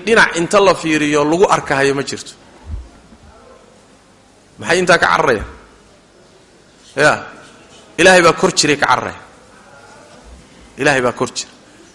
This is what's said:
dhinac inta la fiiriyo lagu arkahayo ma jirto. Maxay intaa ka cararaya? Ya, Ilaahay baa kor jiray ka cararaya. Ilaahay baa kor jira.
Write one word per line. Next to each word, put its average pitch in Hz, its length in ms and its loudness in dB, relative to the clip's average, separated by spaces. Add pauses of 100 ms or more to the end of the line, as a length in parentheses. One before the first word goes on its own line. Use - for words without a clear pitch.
dhinac 202 320 2
inta 170 240 0
la 190 140 4
fiiriyo 151 500 -2
lagu 170 240 0
arkahayo 139 460 0
ma 139 80 -4
jirto. - 300 -12 (2250)
Maxay 131 200 -2
intaa 175 200 2
ka 175 80 0
cararaya? 156 380 0 (1500)
Ya, 135 300 0 (720)
Ilaahay 180 240 6
baa 165 100 4
kor 180 200 -2
jiray 147 240 0
ka - 100 -2
cararaya. 113 340 -2 (1600)
Ilaahay 135 240 0
baa 120 100 0
kor 123 160 -4
jira. - 220 -12 (440)